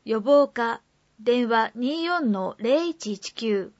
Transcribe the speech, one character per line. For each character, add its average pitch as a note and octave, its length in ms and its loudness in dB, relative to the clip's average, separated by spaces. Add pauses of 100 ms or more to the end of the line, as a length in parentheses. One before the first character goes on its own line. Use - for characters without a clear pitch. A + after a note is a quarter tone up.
予 A3 160 -2
防 C#4 260 6
課、 A#3 340 -4 (380)
電 A#3+ 280 2
話 A3+ 280 2
二 C#4 280 -4
四 E4+ 280 0
の F#3+ 260 -4
零 C#4 300 0
一 D#4+ 260 -8
一 - 200 -12
九。 G3+ 460 -4